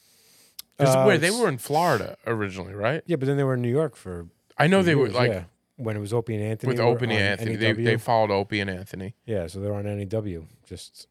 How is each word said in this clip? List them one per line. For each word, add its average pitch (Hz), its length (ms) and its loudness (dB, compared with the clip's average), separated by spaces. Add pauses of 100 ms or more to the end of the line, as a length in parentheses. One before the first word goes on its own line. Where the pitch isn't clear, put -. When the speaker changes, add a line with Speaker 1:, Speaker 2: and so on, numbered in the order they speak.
(800)
Speaker 1:
Is 139 120 4
Speaker 2:
Uh, 131 140 4
Speaker 1:
where 139 140 6
they 160 100 2
Speaker 2:
it's 214 120 0
Speaker 1:
were 220 80 2
in 135 100 -2
Florida 143 580 0 (100)
originally, 98 480 -6
right? 113 320 -2
Speaker 2:
Yeah, 170 100 0
but 131 100 -2
then 139 120 0
they 139 60 2
were 135 100 0
in 123 80 -2
New 120 80 -2
York 143 260 -2
for 87 300 -12 (320)
Speaker 1:
I 139 80 6
know 190 140 6
Speaker 2:
for 185 40 4
Speaker 1:
they 185 100 4
were, - 120 4
Speaker 2:
years, - 80 -4
Speaker 1:
like, 123 160 2
Speaker 2:
yeah. 92 140 -2 (340)
When 110 160 -4
it 104 60 -6
was 101 140 -4
Opie 117 200 -2
and 104 80 -2
Anthony 110 300 -4
Speaker 1:
with 120 60 -2
Speaker 2:
were 113 80 2
Speaker 1:
Opie 117 180 2
and 117 80 0
Speaker 2:
on 107 60 2
Speaker 1:
Anthony. 104 380 0
They, 110 100 0
Speaker 2:
N 113 60 4
E - 20 -2
W. 113 100 -2
Speaker 1:
they 113 140 4
followed 110 320 2
Opie 101 300 0
and 98 100 -2
Anthony. 95 440 -10 (120)
Speaker 2:
Yeah, 98 200 -2
so 87 140 -10
they 101 80 -4
were 104 60 -2
on 101 120 -6
N 104 140 -4
E 101 60 -6
W. 92 400 -6 (200)
Just, - 440 -18